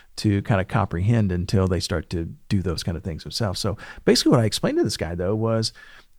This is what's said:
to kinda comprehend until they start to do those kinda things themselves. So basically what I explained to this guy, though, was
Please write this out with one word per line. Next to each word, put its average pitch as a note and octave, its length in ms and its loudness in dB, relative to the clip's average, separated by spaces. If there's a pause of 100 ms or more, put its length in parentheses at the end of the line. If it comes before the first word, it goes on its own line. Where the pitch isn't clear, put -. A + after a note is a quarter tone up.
(160)
to G2+ 280 2
kinda F#2+ 200 2
comprehend G2+ 680 2
until F2+ 360 2
they F2 140 0
start - 300 -4
to E2 220 -4 (140)
do G2 140 2
those E2+ 200 -4
kinda F2+ 200 -4
things D#2+ 220 -8
themselves. F2+ 360 -4
So - 180 -4 (280)
basically B3 240 4
what D3 100 6
I A2+ 60 4
explained A#3+ 320 -2
to F4 80 2
this - 100 -2
guy, E2 200 -4
though, F2+ 200 0
was A2+ 380 -2 (460)